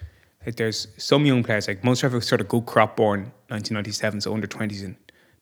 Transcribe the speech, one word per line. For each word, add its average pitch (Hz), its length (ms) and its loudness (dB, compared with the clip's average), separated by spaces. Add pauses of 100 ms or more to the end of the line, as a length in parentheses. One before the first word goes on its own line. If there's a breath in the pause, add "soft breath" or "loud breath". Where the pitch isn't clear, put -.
(440 soft breath)
like, 120 120 -8
there's 110 320 -4 (100)
some 143 260 4
young 127 180 6
players, 107 260 0
like, 101 140 -6
Munster 123 260 2
have 123 60 0
a 117 80 0
sort 117 200 2
of 98 60 -4
good 117 180 0
crop 107 300 2
born 104 360 0 (160)
nineteen 110 260 -6
ninety-seven, 104 460 -4
so 101 140 -4
under 104 120 -4
twenties 104 360 -6
in 92 140 -12 (460 soft breath)